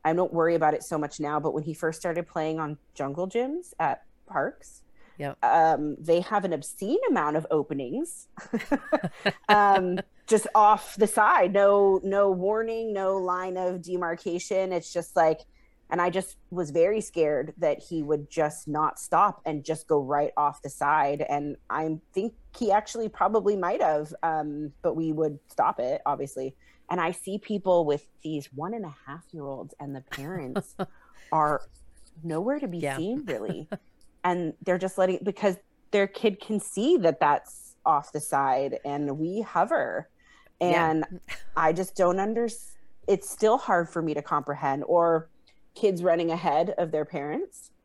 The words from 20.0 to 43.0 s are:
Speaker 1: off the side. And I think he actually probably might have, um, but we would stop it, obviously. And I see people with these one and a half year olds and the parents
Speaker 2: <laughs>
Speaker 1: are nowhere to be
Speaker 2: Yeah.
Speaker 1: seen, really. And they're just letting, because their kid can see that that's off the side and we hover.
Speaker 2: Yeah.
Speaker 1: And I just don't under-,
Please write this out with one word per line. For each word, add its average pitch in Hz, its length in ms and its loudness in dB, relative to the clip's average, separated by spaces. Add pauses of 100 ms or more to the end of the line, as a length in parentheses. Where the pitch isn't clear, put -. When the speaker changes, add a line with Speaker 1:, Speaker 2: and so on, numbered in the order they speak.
Speaker 1:
off 147 240 0
the 143 80 -8
side. 143 580 0
And 143 280 -4 (140)
I 156 280 -2 (160)
think 220 200 -4 (240)
he 208 140 0
actually 214 380 0
probably 208 460 2
might 190 260 -2
have, 156 400 0
um, 151 500 -4 (100)
but 170 140 0
we 160 180 -2
would 151 340 -2
stop - 320 0
it, 127 260 -2
obviously. 135 500 -4 (360)
And 180 100 -2
I 165 100 0
see 190 280 -8
people 185 460 2
with 147 200 0 (160)
these 156 320 -6
one 160 200 -6
and 220 120 -8
a 147 80 -14 (140)
half 160 240 -16
year 151 140 -12
olds 135 340 -12
and 143 160 -10
the 131 60 -12
parents 143 760 -10 (280)
Speaker 2:
<laughs> - 280 -14
Speaker 1:
are 151 300 2 (600)
nowhere 175 380 -4
to 285 80 -4
be 175 120 -6
Speaker 2:
Yeah. 139 180 -4
Speaker 1:
seen, 226 280 -4
really. 127 420 -6 (580)
And 175 360 0
they're 180 160 2
just 185 200 -4
letting, 185 260 2
because 190 320 0 (360)
their 196 160 4
kid 196 340 -2
can 214 180 -2
see 269 380 2
that 165 240 4
that's - 640 0
off 151 260 2
the 151 80 -6
side 139 640 0
and 143 340 -4
we 175 220 -4
hover. 220 680 -2 (500)
Speaker 2:
Yeah. 170 320 2
Speaker 1:
And 160 140 0 (500)
I 160 160 4
just 180 240 -4
don't 180 240 2
under-, 226 300 -2 (580)